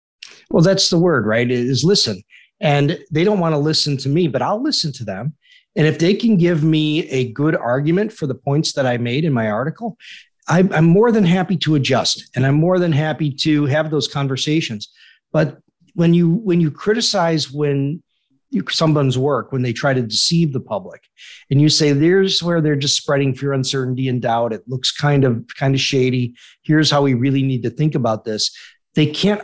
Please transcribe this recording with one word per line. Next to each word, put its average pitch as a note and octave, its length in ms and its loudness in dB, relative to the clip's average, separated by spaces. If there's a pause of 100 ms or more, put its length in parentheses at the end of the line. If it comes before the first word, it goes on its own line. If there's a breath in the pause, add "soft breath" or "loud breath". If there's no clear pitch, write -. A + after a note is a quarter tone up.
(500 loud breath)
Well, F#3 140 4
that's F#3+ 260 2
the F3 80 2
word, E3 260 2
right? A#2 240 -2
It B2 80 -2
is B2 280 -2
listen. B2+ 360 0 (380 soft breath)
And C#3+ 400 0 (140)
they D#3 100 0
don't G#3 160 2
wanna D#3+ 220 0
listen D3+ 380 -2
to C3+ 100 -6
me, E3 180 2
but B2+ 160 -2
I'll G3 180 -2
listen B3+ 340 -4
to A#2 100 -12
them. G#2+ 300 -8 (420 soft breath)
And D3+ 100 2
if D3+ 140 0
they F3 140 2
can A3 220 2
give E3+ 280 2
me D#3 460 0
a B2+ 200 -2
good D3 240 0
argument D#3 580 -2
for - 140 -8
the B2 80 -4
points C#3+ 380 -2
that C#3 140 -2
I B2 100 0
made A#2+ 280 -2
in D#3 80 0
my A2+ 200 0
article, D#3+ 440 -6 (520 loud breath)
I'm, F#3 240 4
I'm D#3+ 140 4
more G#3 260 4
than G#3+ 120 4
happy F3+ 340 2
to D3+ 180 0
adjust, B2 580 -2
and B2+ 100 0
I'm C#3 120 2
more F3+ 240 2
than F3 100 2
happy D3+ 400 0
to D3 360 0
have D3+ 260 0
those D3 160 -2
conversations. C#3 840 -4 (380 soft breath)
But D#3 280 0 (360)
when E3+ 180 4
you, E3+ 160 4
when F3+ 320 0
you D#3 120 0
criticize, F3 800 -2
when C#3+ 500 -2 (480)
you, G#3 200 -2
someone's D3 480 2
work, C3 320 -2
when C3 120 -2
they B2 100 -2
try C#3 200 0
to B2+ 80 0
deceive D#3+ 520 0
the B2+ 80 -4
public, F#2 420 -10 (480 loud breath)
and C#3 100 4
you D3+ 80 6
say, D3 240 2
"There's F#3 520 2
where E3+ 160 0
they're D3+ 160 2
just C#3 200 -2
spreading C#3 380 0
fear, C#3 180 -4
uncertainty, C3 560 -2
and B2 140 -2
doubt. A#2 300 0
It A2 160 -10
looks B2+ 240 -4
kind C#3+ 320 2
of, A#2 200 0 (120)
kind C3+ 180 0
of C3 60 0
shady. B2+ 520 0 (300 loud breath)
Here's D3+ 260 2
how D3 140 2
we C#3 120 2
really C3+ 280 0
need C3 220 -2
to A#2+ 60 -4
think D3+ 260 -2
about A2+ 280 -2
this." - 320 -6 (380 loud breath)
They D3+ 120 2
can't G3+ 380 -2